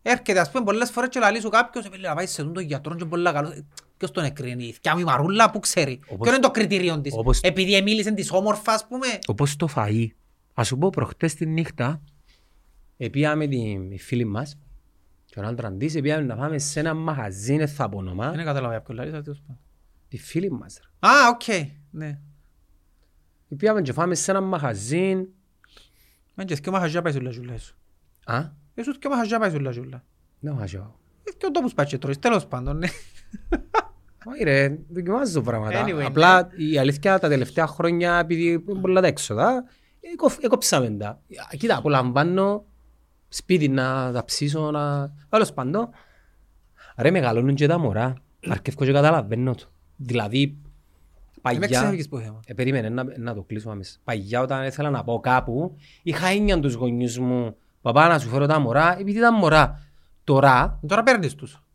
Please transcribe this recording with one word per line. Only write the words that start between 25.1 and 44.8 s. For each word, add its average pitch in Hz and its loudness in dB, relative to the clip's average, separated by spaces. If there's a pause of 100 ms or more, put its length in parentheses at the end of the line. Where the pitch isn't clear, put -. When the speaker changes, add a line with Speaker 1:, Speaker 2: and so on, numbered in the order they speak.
Speaker 1:
Μεν 190 -8
και 165 -2
θκυο 165 -6
μαχαζιά 175 0
πάει 165 -2
σούλα, 127 -4
σούλα, 120 -12
σου. - -16 (500)
Speaker 2:
Α; 117 -2 (360)
Speaker 1:
Ε, 233 -10
σου 277 -6
θκυο - -8
μαχαζιά 233 0
πάει 208 2
σούλα, 143 -2
σούλα. 127 -12 (360)
Speaker 2:
Ναι, 147 -8
μαχαζιά. 104 -8 (280)
Speaker 1:
Ε, 392 -12
και - -6
ο 349 0
τόπος 277 0
πάει 143 2
και 143 -6
τρώεις, 143 -4
τέλος 226 2
πάντων, 135 -6
ναι. 170 -4 (1400)
Speaker 2:
Όχι, 254 -6
ρε, 139 2 (120)
δοκιμάζω 180 -2
πράγματα. 110 -2
Speaker 1:
Anyway, 160 -2
Speaker 2:
Απλά 170 8
Speaker 1:
ναι. 165 -8
Speaker 2:
η 151 0
αλήθεια, 147 2
τα 170 0
τελευταία 147 2
χρόνια, 170 0
επειδή 170 0
είναι 190 -6
πολλά 185 4
τα 185 4
έξοδα, 160 0 (360)
ε, 339 -14
κοφ-, - 2
ε, 247 2
κόψαμε 147 2
τα. 104 -8 (300)
Ε, 143 -12
κοίτα, 196 0
απολαμβάνω 151 2 (640)
σπίτι 160 2
να 131 0
τα 120 -4
ψήσω, 151 -2
να, 143 -2 (160)